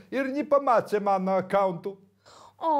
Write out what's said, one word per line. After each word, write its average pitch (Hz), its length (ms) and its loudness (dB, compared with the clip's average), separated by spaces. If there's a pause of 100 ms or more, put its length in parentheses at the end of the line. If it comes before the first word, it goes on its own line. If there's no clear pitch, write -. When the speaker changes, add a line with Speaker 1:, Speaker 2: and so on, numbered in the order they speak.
Speaker 1:
ir 262 260 -4
nepamatė 262 640 2
mano 190 380 0
akauntų. 190 560 0 (600)
Speaker 2:
O, 330 260 -2